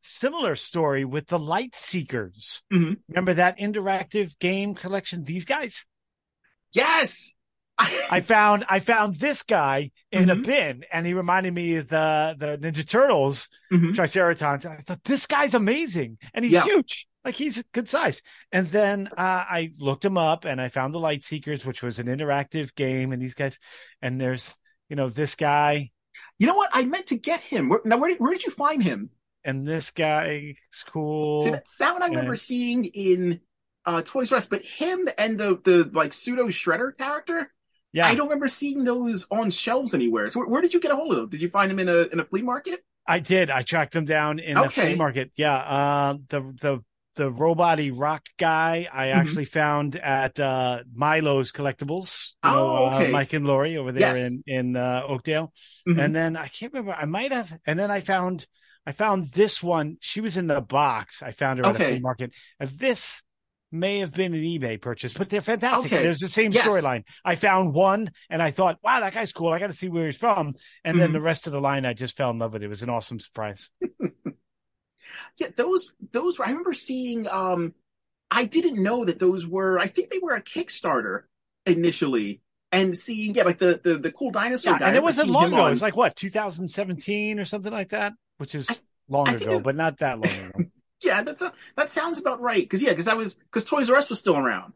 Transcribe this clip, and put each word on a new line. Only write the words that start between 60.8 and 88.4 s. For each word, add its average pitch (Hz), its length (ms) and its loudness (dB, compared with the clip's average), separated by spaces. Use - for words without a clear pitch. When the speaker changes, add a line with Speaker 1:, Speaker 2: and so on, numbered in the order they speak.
Speaker 1:
I 127 100 -12
found 131 260 -2
her 127 80 2
at 208 60 6
a - 20 0
Speaker 2:
Okay. 170 160 0
Speaker 1:
flea 127 100 -2
market. 123 320 -6
And 139 120 -8
this 226 520 -4
may 190 280 -2
have 175 160 -4
been 180 200 0
an 156 60 -2
eBay 139 400 -4
purchase, 120 320 -8
but 190 160 -6
they're 202 140 -2
fantastic. 233 500 0
Speaker 2:
Okay. 156 100 2
Speaker 1:
There's 165 180 2
the 180 80 -4
same 214 240 2
Speaker 2:
Yes. 233 140 6
Speaker 1:
storyline. 143 380 2
I 180 100 2
found 190 380 4
one 190 360 4
and 165 120 0
I 156 100 2
thought, 175 300 2
"Wow, 240 180 2
that 190 140 -2
guy's 220 180 -4
cool. 165 200 0
I 170 60 0
gotta 202 140 -4
see 185 160 -8
where 165 180 -2
he's 139 100 -4
from." 185 380 0
And 165 140 2
then 170 100 6
Speaker 2:
Mm-hmm. 156 60 2
Speaker 1:
the 156 60 0
rest 160 260 -2
of 156 80 -6
the 139 60 -2
line, 139 260 0
I 123 80 -2
just 123 220 -10
fell 131 140 0
in 113 80 -4
love 113 160 -4
with. 104 80 -6
It 104 60 -8
was 104 140 -10
an 120 80 -6
awesome 117 280 -6
surprise. 104 500 -10
<laughs> - 200 -8
Speaker 2:
Yeah, 311 180 -6
those, 359 360 0
those 339 260 -2
were, 196 80 -2
I 220 40 -2
remember 339 220 -4
seeing, 247 540 -6
um, 185 480 -2
I 247 140 2
didn't 294 380 0
know 226 220 0
that 170 140 0
those 180 280 2
were, 185 320 0
I 180 80 2
think - 240 -4
they 381 80 -4
were 349 140 -4
a 214 100 -2
Kickstarter 120 840 -4
initially, 151 720 2
and 185 260 2
seeing, 214 380 -6
yeah, 240 80 4
like, 175 160 2
the, 180 240 4
the, 165 160 2
the 151 140 -4
cool 262 180 -6
dinosaur 240 420 0
Speaker 1:
Yeah, - 60 4
Speaker 2:
guy, 127 80 2
Speaker 1:
and 214 100 6
Speaker 2:
I - 20 8
Speaker 1:
it - 20 8
Speaker 2:
remember 311 40 0
Speaker 1:
wasn't 302 220 2
Speaker 2:
seeing - 80 2
Speaker 1:
long 320 140 6
Speaker 2:
him - 60 0
Speaker 1:
ago. 220 80 6
It - 20 8
Speaker 2:
on 147 60 6
Speaker 1:
was - 120 2
like, 208 140 0
what, 220 200 4
two 190 140 -8
thousand 185 380 -4
seventeen 208 720 -4
or 196 60 -4
something 208 280 -6
like 196 180 -6
that, 208 240 -4
which 139 160 -10